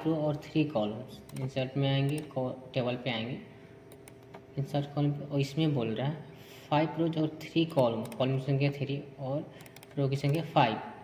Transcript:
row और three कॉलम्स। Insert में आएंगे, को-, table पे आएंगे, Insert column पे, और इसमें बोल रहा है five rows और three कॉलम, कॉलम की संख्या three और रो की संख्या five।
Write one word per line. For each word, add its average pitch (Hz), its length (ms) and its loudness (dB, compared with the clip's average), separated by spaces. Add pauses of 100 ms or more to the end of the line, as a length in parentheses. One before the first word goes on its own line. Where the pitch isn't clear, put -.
row 160 100 4
और 151 200 2
three - 280 2
कॉलम्स। - 760 -4
Insert 131 360 -2
में 139 120 4
आएंगे, 139 280 2
को-, - 560 -6
table 123 220 2
पे 127 140 -4
आएंगे, 117 300 -2 (1200)
Insert 143 380 -2
column 147 160 4
पे, - 140 -4
और 143 140 0
इसमें 151 360 2
बोल 113 200 0
रहा 123 120 0
है 156 180 -4 (440)
five 151 280 4
rows 160 200 2
और 156 240 0
three 165 240 2
कॉलम, 117 380 4
कॉलम 131 360 0
की - 60 -4
संख्या 143 260 4
three 135 320 -4 (160)
और 135 320 -4 (460)
रो 139 120 4
की 135 60 0
संख्या 147 280 2
five। 120 340 4 (260)